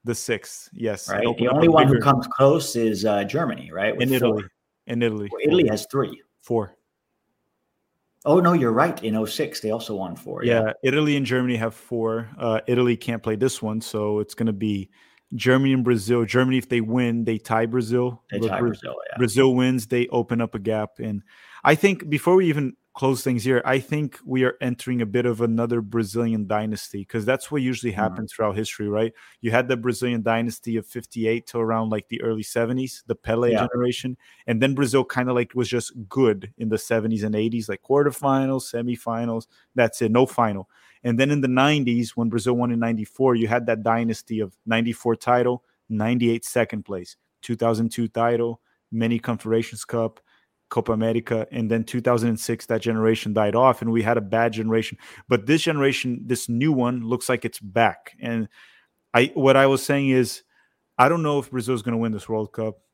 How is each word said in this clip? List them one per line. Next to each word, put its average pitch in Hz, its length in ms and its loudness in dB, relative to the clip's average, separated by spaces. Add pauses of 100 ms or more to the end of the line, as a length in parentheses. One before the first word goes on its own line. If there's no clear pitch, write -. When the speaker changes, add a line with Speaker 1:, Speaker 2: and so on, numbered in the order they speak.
Speaker 1:
The 117 100 -4
sixth, - 580 -8
yes. 107 380 -6
Speaker 2:
Right? 104 160 0
Speaker 1:
Open 117 180 0
Speaker 2:
The 127 60 2
Speaker 1:
up 131 60 2
Speaker 2:
only 165 100 6
Speaker 1:
a 165 60 8
Speaker 2:
one 151 160 8
who 135 60 6
Speaker 1:
bigger 117 100 2
Speaker 2:
comes 131 240 4
close 139 480 2
is, 107 280 0
uh, 101 200 2
Germany, 110 480 -6
right? 98 220 -2
With 123 140 0
Speaker 1:
In 135 60 2
Italy. 113 280 2
Speaker 2:
four. 95 80 -14 (360)
Speaker 1:
In 120 160 -2
Italy. 107 300 0
Speaker 2:
Well, - 100 -10
Italy 160 220 4
Speaker 1:
Four. 110 80 2
Speaker 2:
has 104 180 -4
three. 120 320 -4 (180)
Speaker 1:
Four. 110 360 -4 (1500)
Speaker 2:
Oh, 151 140 4
no, 175 140 4
you're 127 200 2
right. 151 300 0
In 110 140 -2
oh 110 80 0
six, - 340 -6
they 107 140 -4
also 113 240 -6
won 90 180 -8
four. - 300 -10
Yeah. 117 220 2
Speaker 1:
Yeah, 107 60 -2 (120)
Italy 147 320 2
and 139 100 -2
Germany 123 300 0
have 110 180 -4
four. 113 640 -4
Uh, 113 300 0
Italy 123 280 2
can't 117 260 -6
play 110 120 -2
this 127 260 -2
one, 110 200 -4
so 107 400 -2
it's 101 140 -8
gonna 113 180 -2
be 101 360 -4 (460)
Germany 131 380 4
and 131 100 2
Brazil. 117 420 2
Germany, 127 320 2
if 120 120 -2
they 120 120 0
win, 117 440 0
they 113 120 0
tie 113 300 0
Brazil. 123 640 -2
Speaker 2:
They 101 80 -6
Speaker 1:
But 110 100 0
Speaker 2:
tie 98 120 -2
Speaker 1:
Bra-, 120 80 2
Speaker 2:
Brazil, - 260 -6 (160)
yeah. - 80 -10
Speaker 1:
Brazil 127 380 4
wins, 127 320 2
they 123 200 0
open 117 320 0
up 113 140 -4
a 110 60 -8
gap. 107 400 -4
And 104 240 -6 (400)
I 147 100 6
think 180 340 0
before 160 280 4
we 185 100 6
even 143 300 -2 (180)
close 131 280 0
things 120 220 0
here, 127 200 4
I 135 140 2
think 147 460 -6
we 131 200 0
are 127 180 0
entering 123 400 -4
a 110 40 -2
bit 120 200 0
of 117 160 0
another 117 400 0
Brazilian 110 640 -2
dynasty, 107 580 -4
'cause 107 220 -6
that's 131 240 -2
what 147 100 -2
usually 120 320 -4
Speaker 2:
Mm. 90 40 -6
Speaker 1:
happens 107 360 -4
throughout 104 240 -2
history, 107 320 -6
right? 110 240 0 (300)
You 113 80 -2
had 123 180 2
the 131 80 0
Brazilian 120 460 -2
dynasty 113 540 -2
of 107 100 -4
fifty-eight 113 640 -4
to 120 100 -6
around, 113 320 -2
like, 107 180 -6
the 117 140 -8
early 110 220 -4
seventies, 123 600 -4
the 117 100 -4
Pele 117 340 0
Speaker 2:
Yeah. 107 160 2
Speaker 1:
generation. 123 500 -4 (300)
And 117 160 0
then 135 120 2
Brazil 131 300 2
kinda, 127 300 -2
like, 123 200 -2
was 123 140 0
just 120 240 -4 (160)
good 110 480 0
in 110 140 -6
the 110 80 0
seventies 110 460 -2
and 107 100 -2
eighties, 113 340 -2
like, 98 140 -8
quarterfinals, 135 880 0
semifinals, 117 760 -4 (280)
that's 120 260 2
it, 113 100 2
no 123 140 6
final. 104 460 0 (340)
And 120 160 0
then 139 100 4
in 147 120 2
the 131 60 0
nineties, 127 680 2
when 117 140 0
Brazil 117 240 0
won 120 180 0
in 117 80 0
ninety-four, 117 540 0
you 113 120 2
had 117 200 0
that 110 160 0
dynasty 113 580 -2
of 98 240 -6
ninety-four 113 520 0
title, 123 460 2 (280)
ninety-eight 117 560 0
second 110 380 -2
place, 95 320 -10 (260)
two 117 140 -6
thousand 113 340 0
two 117 180 -4
title, 117 540 -2 (280)
many 113 280 0
Confederations 113 680 -4
Cup, 113 340 -4 (500)
Copa 117 220 -2
America, 113 600 -2
and 113 180 -4
then 113 140 0
two 123 160 -6
thousand 117 300 2
and 110 100 -4
six, - 260 -6
that 113 140 0
generation 110 520 0
died 104 220 2
off, 123 280 4
and 113 100 -2
we 113 100 2
had 117 160 2
a - 20 0
bad 113 320 0
generation. 110 460 -2 (300)
But 110 180 0
this 156 160 2
generation, 139 640 0
this 123 220 -2
new 127 240 0
one, 123 320 0
looks 120 240 -4
like 123 160 -2
it's - 160 -8
back. 104 580 0
And 113 300 -6 (640)
I, 123 200 6
what 135 220 6
I 135 100 8
was 135 200 2
saying 139 220 2
is, 127 340 2 (560)
I 127 100 8
don't 165 140 2
know 147 160 0
if - 140 -8
Brazil's 120 300 -4
gonna 117 160 -2
win 113 120 -2
this 104 180 -8
World 107 240 -4
Cup, 110 280 -6 (140)